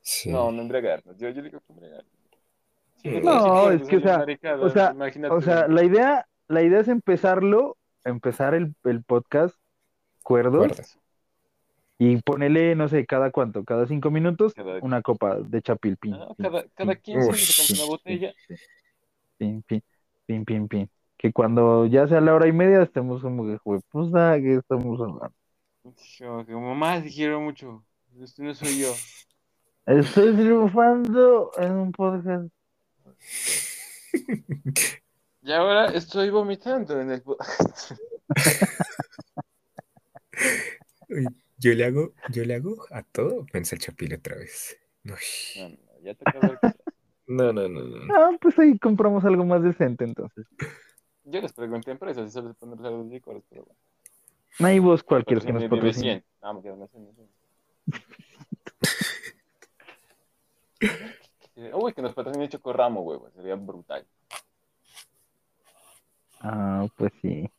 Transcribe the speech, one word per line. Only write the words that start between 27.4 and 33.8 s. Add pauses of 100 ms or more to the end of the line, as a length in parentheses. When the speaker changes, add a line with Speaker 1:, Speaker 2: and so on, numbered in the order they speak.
Speaker 2:
mucho. (360)
Este
no
soy
yo". (920)
Speaker 3:
Estoy
triunfando
en
un
podcast. (3000)